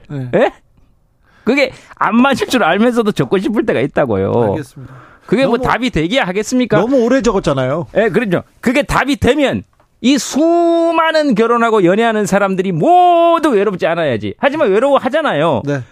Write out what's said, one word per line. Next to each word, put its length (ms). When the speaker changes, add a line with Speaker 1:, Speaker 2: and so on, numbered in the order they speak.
Speaker 1:
네. 260
Speaker 2:
예? 160
그게 280
안 260
맞을 260
줄 160
알면서도 500
적고 260
싶을 260
때가 140
있다고요. 520
Speaker 1:
알겠습니다. 420
Speaker 2:
그게 200
뭐 120
Speaker 1:
너무, 100
Speaker 2:
답이 220
되기야 340
하겠습니까? 560
Speaker 1:
너무 240
오래 180
적었잖아요. 640
Speaker 2:
예, 120
그렇죠. 340
그게 220
답이 340
되면 460
이 180
수많은 1160
결혼하고 480
연애하는 420
사람들이 460
모두 800
외롭지 380
않아야지. 500
하지만 340
외로워하잖아요. 960
Speaker 1:
네. 160